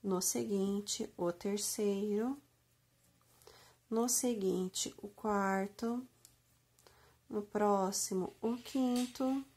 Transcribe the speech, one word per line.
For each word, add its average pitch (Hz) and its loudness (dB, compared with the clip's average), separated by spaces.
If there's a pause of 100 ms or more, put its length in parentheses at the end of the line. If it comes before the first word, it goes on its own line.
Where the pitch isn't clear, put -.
No 185 0
seguinte, 202 -2
o 175 0
terceiro. 208 0 (1500)
No 226 2
seguinte, 190 0
o 202 -10
quarto. 202 0 (1200)
No 214 -4
próximo, 196 0
o 233 0
quinto. 254 0 (140)